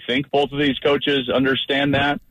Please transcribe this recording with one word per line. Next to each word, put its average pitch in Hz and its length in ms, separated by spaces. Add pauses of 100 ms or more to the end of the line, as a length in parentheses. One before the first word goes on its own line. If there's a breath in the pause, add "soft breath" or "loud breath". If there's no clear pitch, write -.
think 131 240
both 143 220
of 139 60
these 143 200
coaches 139 500
understand 135 680
that. 143 260 (100)